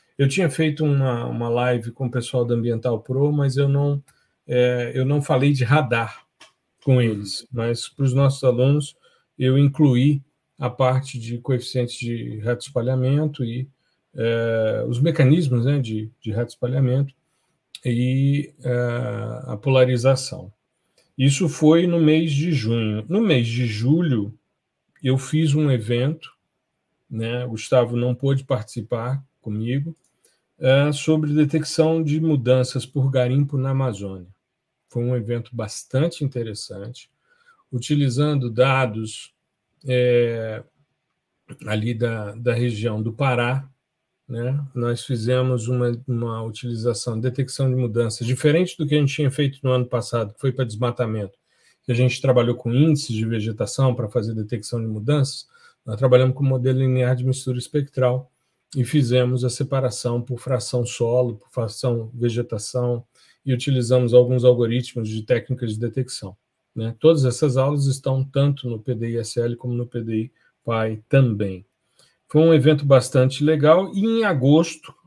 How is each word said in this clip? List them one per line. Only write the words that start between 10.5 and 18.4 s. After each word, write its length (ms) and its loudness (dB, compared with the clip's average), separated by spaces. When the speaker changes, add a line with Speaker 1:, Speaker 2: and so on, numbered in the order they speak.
Speaker 1:
a 120 -4
parte 500 0
de 200 -8
coeficientes 600 -4
de 380 -8
reto 240 -4
espalhamento 800 -2
e, 240 -6
é, 720 0
os 140 -2
mecanismos, 640 2
né, 140 2
de, 300 -6
de 100 -8
reto 200 -4
espalhamento 640 -2
e, 720 0